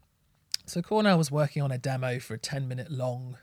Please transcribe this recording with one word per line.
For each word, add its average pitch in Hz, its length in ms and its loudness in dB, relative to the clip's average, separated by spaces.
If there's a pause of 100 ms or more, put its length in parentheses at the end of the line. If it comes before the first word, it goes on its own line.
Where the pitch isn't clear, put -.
(640)
so - 160 -4
Cornell 208 360 4
was 151 140 2
working 147 300 2
on 139 100 0
a 127 60 -2
demo 127 420 -2
for 117 140 -10
a 113 40 -6
ten-minute 127 540 -6
long 127 520 -4